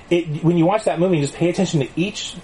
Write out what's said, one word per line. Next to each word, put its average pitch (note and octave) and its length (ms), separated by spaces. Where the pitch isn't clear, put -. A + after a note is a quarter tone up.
it, E3 320
when E3+ 140
you D#3+ 100
watch G#3+ 180
that E3 140
movie, F3 220
just C#3 140
pay E3+ 140
attention F3 320
to A#2+ 140
each, - 480